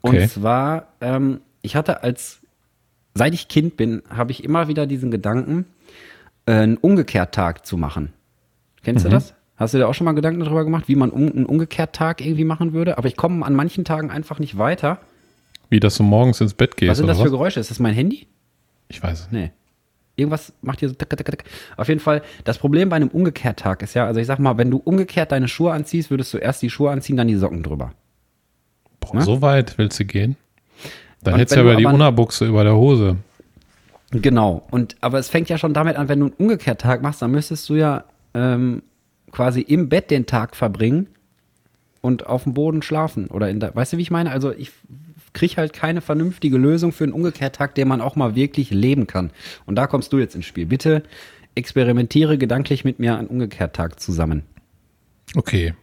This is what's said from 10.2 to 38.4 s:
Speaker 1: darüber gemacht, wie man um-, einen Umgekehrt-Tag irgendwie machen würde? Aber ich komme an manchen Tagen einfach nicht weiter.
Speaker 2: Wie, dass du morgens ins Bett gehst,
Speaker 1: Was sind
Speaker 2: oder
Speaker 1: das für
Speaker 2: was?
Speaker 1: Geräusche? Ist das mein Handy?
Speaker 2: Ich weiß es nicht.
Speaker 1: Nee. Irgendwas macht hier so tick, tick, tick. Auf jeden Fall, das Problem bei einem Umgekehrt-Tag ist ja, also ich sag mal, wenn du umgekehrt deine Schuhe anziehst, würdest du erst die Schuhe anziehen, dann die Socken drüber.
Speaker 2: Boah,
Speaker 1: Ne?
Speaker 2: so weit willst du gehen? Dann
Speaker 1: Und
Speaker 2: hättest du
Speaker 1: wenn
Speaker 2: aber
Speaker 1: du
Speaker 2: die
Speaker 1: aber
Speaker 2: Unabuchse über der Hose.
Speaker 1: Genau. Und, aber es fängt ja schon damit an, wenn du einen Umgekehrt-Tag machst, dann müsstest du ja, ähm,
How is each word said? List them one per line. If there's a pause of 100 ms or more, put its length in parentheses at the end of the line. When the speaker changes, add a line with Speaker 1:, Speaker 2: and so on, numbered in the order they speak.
Speaker 1:
darüber
gemacht,
wie
man
um-,
einen
Umgekehrt-Tag
irgendwie
machen
würde?
Aber
ich
komme
an
manchen
Tagen
einfach
nicht
weiter. (720)
Speaker 2:
Wie,
dass
du
morgens
ins
Bett
gehst,
Speaker 1:
Was
sind
Speaker 2:
oder
Speaker 1:
das
für
Speaker 2:
was?
Speaker 1:
Geräusche?
Ist
das
mein
Handy? (600)
Speaker 2:
Ich
weiß
es
nicht.
Speaker 1:
Nee. (640)
Irgendwas (100)
macht
hier
so
tick,
tick,
tick. (320)
Auf
jeden
Fall, (200)
das
Problem
bei
einem
Umgekehrt-Tag
ist
ja,
also
ich
sag
mal,
wenn
du
umgekehrt
deine
Schuhe
anziehst,
würdest
du
erst
die
Schuhe
anziehen,
dann
die
Socken
drüber. (1080)
Speaker 2:
Boah,
Speaker 1:
Ne?
Speaker 2:
so
weit
willst
du
gehen? (840)
Dann
Speaker 1:
Und
Speaker 2:
hättest
du
Speaker 1:
wenn
Speaker 2:
aber
Speaker 1:
du
Speaker 2:
die
Speaker 1:
aber
Speaker 2:
Unabuchse
über
der
Hose. (920)
Speaker 1:
Genau.
Und,
aber
es
fängt
ja
schon
damit
an,
wenn
du
einen
Umgekehrt-Tag
machst,
dann
müsstest
du
ja, (280)
ähm, (500)